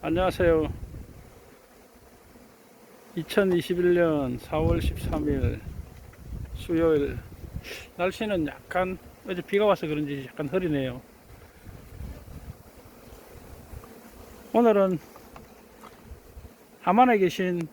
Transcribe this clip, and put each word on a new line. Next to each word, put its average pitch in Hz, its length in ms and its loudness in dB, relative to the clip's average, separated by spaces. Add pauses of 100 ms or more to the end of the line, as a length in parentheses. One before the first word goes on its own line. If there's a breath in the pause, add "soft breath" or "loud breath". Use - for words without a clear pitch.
안녕하세요. 165 680 2 (2500)
이천이십일 175 800 2
년 151 440 2
사월 165 420 0
십삼 156 480 -2
일 131 320 0 (920)
수요일. 160 640 0 (760 loud breath)
날씨는 190 500 -2
약간 185 500 -4 (320)
어제 180 140 -6
비가 202 240 2
와서 185 200 2
그런지 143 420 -4
약간 151 200 -8
흐리네요. 143 520 -2 (3500)
오늘은 202 460 6 (1800)
함안에 226 360 6
계신 180 540 0